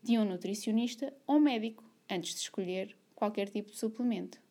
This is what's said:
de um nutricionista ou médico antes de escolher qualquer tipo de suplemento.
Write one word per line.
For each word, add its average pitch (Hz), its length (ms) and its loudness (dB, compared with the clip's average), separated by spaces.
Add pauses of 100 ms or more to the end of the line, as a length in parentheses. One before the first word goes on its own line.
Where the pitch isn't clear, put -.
de 233 160 4
um 214 60 4
nutricionista 214 840 -2 (140)
ou 294 140 6
médico 233 440 2 (240)
antes 175 280 -4
de - 60 -8
escolher 185 540 -4 (200)
qualquer 208 340 -2
tipo 202 220 -6
de - 60 -16
suplemento. 220 640 -4 (120)